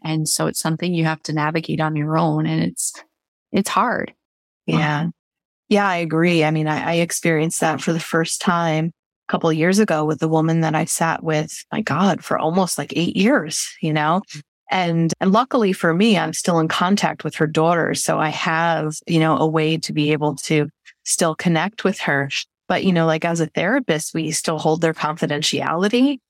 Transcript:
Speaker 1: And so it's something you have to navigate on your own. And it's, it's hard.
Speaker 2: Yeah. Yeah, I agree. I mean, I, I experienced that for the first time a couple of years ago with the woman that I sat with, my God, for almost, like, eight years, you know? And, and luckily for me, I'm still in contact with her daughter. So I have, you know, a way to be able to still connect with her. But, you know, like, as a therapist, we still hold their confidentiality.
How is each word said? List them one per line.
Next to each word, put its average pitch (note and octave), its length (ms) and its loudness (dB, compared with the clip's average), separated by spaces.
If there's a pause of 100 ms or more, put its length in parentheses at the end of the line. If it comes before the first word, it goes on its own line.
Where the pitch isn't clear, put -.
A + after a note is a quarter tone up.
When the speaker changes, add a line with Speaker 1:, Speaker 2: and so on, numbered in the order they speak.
Speaker 1:
And D#3 240 -2
so - 180 0
it's - 140 -4
something E3+ 340 -2
you E3 100 0
have D#3+ 200 -2
to D#3 80 -6
navigate D#3 480 -2
on D#3 160 -2
your D#3 200 -2
own. D#3 300 0
And D#3+ 160 0
it's, - 300 -4 (600)
it's G3 180 0
hard. G#3+ 420 -2 (540)
Speaker 2:
Yeah. D#3 420 0 (600)
Yeah, G3+ 180 4
I F3+ 100 0
agree. E3 480 2
I D3+ 60 2
mean, D#3 180 0
I, D#3 240 -2
I - 20 0
experienced E3 680 0
that D#3 220 0
for E3 100 0
the E3 80 -2
first - 400 -2
time E3 460 0 (420)
a - 40 -10
couple E3 180 2
of E3 60 2
years F3 220 2
ago D#3+ 280 2
with D#3 140 -2
the D#3+ 80 0
woman D#3+ 340 2
that D#3 120 0
I D#3+ 120 0
sat - 360 -2
with, D#3 300 -2 (180)
my - 120 -4
God, E3+ 420 0
for - 140 -2
almost, F3 400 0
like, C#3+ 180 -6
eight E3 200 -2
years, G3 520 0 (140)
you D#3+ 100 0
know? D#3 300 2 (480)
And, E3 500 2
and F#3+ 120 2
luckily A3 420 2
for E3+ 180 0
me, G3+ 260 4
I'm D#3+ 140 -2
still E3+ 260 0
in D#3+ 100 2
contact F3 560 0
with D3+ 100 -6
her D#3 120 0
daughter. D#3+ 480 2
So D#3 240 -2
I D#3 120 0
have, D#3+ 640 0 (120)
you E3 140 2
know, D#3+ 160 4
a D#3+ 100 2
way D#3 300 2
to D#3 160 -6
be D3+ 200 0
able D3 240 0
to D3+ 320 0 (360)
still E3 300 0
connect E3+ 500 -2
with F#3+ 160 0
her. C#3 300 0 (360)
But, - 180 0
you F#3+ 80 4
know, E3 120 4
like, D#3+ 220 0
as E3+ 140 0
a D#3+ 80 0
therapist, F3 640 -2
we D#3+ 160 -4
still D#3 280 -2
hold D#3+ 220 0
their E3 140 2
confidentiality. D#3+ 1200 0 (120)